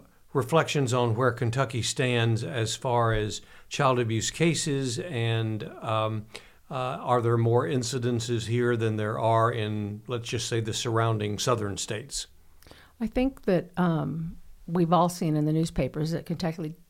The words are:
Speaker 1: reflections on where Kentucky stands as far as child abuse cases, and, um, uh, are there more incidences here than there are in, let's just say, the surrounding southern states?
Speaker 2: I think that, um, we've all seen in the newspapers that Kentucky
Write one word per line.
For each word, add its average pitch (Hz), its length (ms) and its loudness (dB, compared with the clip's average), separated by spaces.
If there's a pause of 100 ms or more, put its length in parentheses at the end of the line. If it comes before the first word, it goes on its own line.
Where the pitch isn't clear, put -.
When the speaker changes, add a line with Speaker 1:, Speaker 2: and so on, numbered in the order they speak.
(340)
Speaker 1:
reflections 135 600 2
on 120 220 2
where 123 160 4
Kentucky 123 500 -2
stands 117 640 2
as 120 320 -2
far 120 380 2
as 107 280 -2 (280)
child 131 280 2
abuse 113 320 0
cases, 139 680 0
and, 117 640 -2 (180)
um, 110 440 -2 (440)
uh, 131 320 -6
are 123 180 2
there 117 160 4
more 117 300 4
incidences 120 800 -2
here 120 320 2
than 110 180 0
there 107 220 -2
are 113 340 4
in, 107 540 -4
let's 120 240 -6
just 120 180 -4
say, 117 120 0
the 110 120 -4
surrounding 110 680 0
southern 104 380 0
states? - 500 -8 (760)
Speaker 2:
I 226 60 -4
think 262 380 -2
that, 175 300 2
um, 160 640 -2 (300)
we've 170 260 2
all 175 160 4
seen 165 260 0
in 151 120 2
the 156 60 2
newspapers 156 580 0
that - 160 -6
Kentucky 160 480 -6 (140)